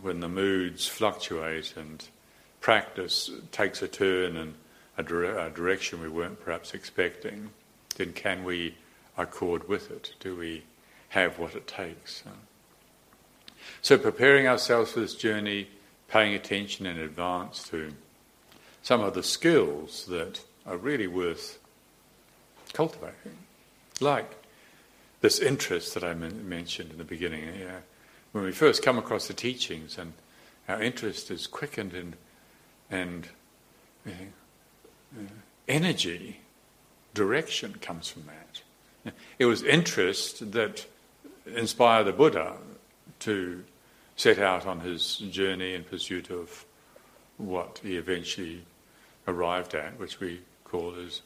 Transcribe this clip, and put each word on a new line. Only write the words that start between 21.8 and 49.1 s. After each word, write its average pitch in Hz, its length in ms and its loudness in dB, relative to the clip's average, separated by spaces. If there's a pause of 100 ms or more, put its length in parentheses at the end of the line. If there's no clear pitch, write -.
cultivating, - 640 -4 (640)
like 135 360 0 (840)
this - 180 8
interest 127 560 0
that 87 100 -4
I 85 100 -2
men-, 85 340 -8
mentioned 85 440 -8
in 78 60 -16
the 82 60 -10
beginning. 80 400 -6 (140)
Yeah. 92 220 -10 (520)
When 104 120 -2
we 92 80 -2
first 135 300 8
come 127 140 6
across 110 300 -2
the 104 80 -8
teachings 90 640 -6
and 85 140 -10 (560)
our 101 140 -2
interest - 480 -4
is 85 160 -8
quickened 101 480 -6
and, 87 220 -10 (760)
and, 90 380 -6 (800)
uh, 107 40 -12 (1080)
uh, 107 40 -12 (460)
energy, 123 720 0 (720)
direction 110 680 0
comes 85 280 -10
from 78 180 -16
that. - 840 -18 (260)
It 127 80 8
was 117 160 6
interest 107 880 2
that 107 340 -2 (600)
inspired 113 580 6
the 98 80 2
Buddha 92 420 6 (640)
to 90 440 -2 (500)
set 107 240 8
out 95 280 4
on 90 140 -4
his 85 360 -4
journey 92 580 -2
in 85 100 -8
pursuit 90 460 -6
of 87 340 -10 (720)
what 90 460 -6
he 95 140 -4
eventually 87 680 -4 (640)